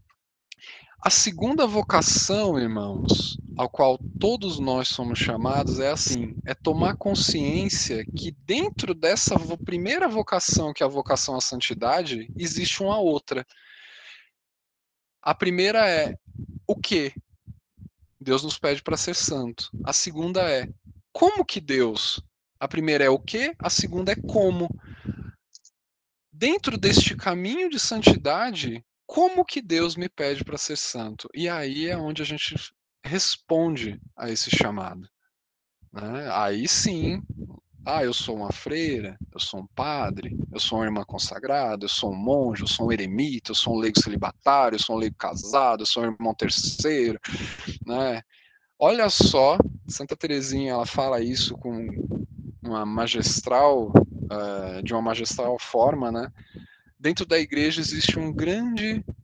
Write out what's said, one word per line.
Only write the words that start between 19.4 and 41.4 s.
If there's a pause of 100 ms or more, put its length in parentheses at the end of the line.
A
segunda
é (420)
como
que
Deus? (340)
A
primeira
é
o
quê?
A
segunda
é
como. (1600)
Dentro
deste
caminho
de
santidade, (220)
como
que
Deus
me
pede
pra
ser
santo?
E
aí
é
onde
a
gente (480)
responde (140)
a
esse
chamado, (840)
né?
Aí
sim, (640)
"Ah,
eu
sou
uma
freira, (140)
eu
sou
um
padre, (160)
eu
sou
uma
irmã
consagrada,